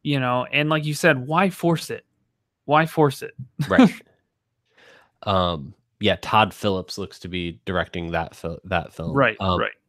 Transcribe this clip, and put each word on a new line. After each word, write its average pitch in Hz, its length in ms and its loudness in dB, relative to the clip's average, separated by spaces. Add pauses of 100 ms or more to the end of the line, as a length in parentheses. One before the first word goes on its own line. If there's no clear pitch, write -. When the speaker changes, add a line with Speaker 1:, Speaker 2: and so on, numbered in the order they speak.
Speaker 1:
you 143 180 -2
know, 123 320 0
and 147 160 0
like 156 160 0
you 151 100 -2
said, 135 320 2
why 175 240 2
force 170 400 -2
it? - 140 -8 (600)
Why 156 200 4
force 151 360 2
it? - 120 -14 (160)
<laughs> - 180 -6
Speaker 2:
Right. 131 240 6 (1300)
Um, 87 500 0 (260)
yeah, 95 200 2
Todd 107 320 2
Phillips 95 460 -4
looks 95 220 -12
to 92 80 -14
be 87 360 -8
directing 85 460 -4
that 82 240 -4
fil-, 82 300 -12
that 87 280 -4
film. 82 240 -8
Speaker 1:
Right, 120 240 2
Speaker 2:
Um, 95 200 0
Speaker 1:
right. 110 120 -4 (160)